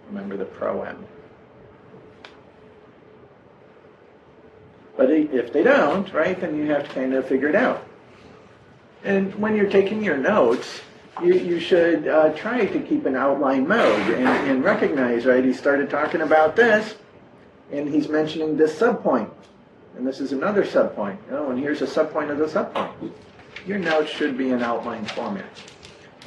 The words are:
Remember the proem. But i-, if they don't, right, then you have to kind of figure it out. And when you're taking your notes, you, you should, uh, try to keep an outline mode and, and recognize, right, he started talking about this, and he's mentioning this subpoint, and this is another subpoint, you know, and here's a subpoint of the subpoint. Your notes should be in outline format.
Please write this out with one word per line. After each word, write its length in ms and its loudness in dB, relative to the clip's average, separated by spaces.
Remember 300 -10
the 80 -6
proem. 520 -8
But 120 4
i-, 220 2
if 220 -2
they 100 2
don't, 500 0
right, 260 -2
then 180 -6
you 140 -4
have 160 -2
to 60 -14
kind 200 -4
of 140 -2
figure 220 0
it 60 0
out. 300 0
And 320 0
when 200 0
you're 140 2
taking 340 2
your 140 0
notes, 640 2
you, 120 4
you 260 0
should, 480 2
uh, 260 4
try 320 -2
to 140 -2
keep 260 -2
an 100 0
outline 520 2
mode 460 2
and, 140 0
and 360 0
recognize, 600 0
right, 180 4
he 100 2
started 360 0
talking 320 -2
about 340 4
this, 400 4
and 160 -6
he's 220 0
mentioning 480 -2
this 200 2
subpoint, 520 0
and 100 -8
this 140 -6
is 140 -4
another 320 0
subpoint, 520 -2
you 40 -12
know, 200 -4
and 80 -4
here's 220 -2
a 60 -2
subpoint 420 -2
of 80 -4
the 80 0
subpoint. 680 -6
Your 140 -4
notes 320 0
should 260 -2
be 120 -2
in 120 0
outline 440 -4
format. 400 -8